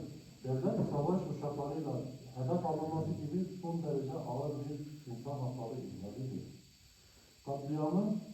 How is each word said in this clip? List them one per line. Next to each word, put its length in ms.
devlet 480
savaş 300
uçaklarıyla 600
hedef 300
alınması 460
gibi 340
son 220
derece 300
ağır 380
bir 420
insan 280
hakları 400
ihlalidir. 640
Katliamın 760